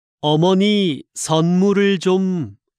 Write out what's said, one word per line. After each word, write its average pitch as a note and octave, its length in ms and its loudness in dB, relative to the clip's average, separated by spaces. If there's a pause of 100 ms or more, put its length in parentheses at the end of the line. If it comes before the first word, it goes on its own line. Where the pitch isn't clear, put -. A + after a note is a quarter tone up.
(220)
어머니 F#3 800 0 (120)
선물을 F#3 840 0
좀 F#3 580 -2 (220)